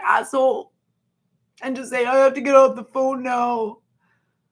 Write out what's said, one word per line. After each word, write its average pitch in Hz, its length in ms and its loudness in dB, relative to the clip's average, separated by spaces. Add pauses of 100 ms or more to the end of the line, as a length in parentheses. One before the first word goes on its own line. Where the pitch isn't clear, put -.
asshole 262 680 0 (880)
and 254 140 -8
just 247 140 -12
say, 247 140 -4
I 254 120 -2
have 269 180 4
to 277 60 -8
get 277 140 -2
off 262 220 6
the 240 80 -12
phone 262 380 -4
now. 240 560 -4 (720)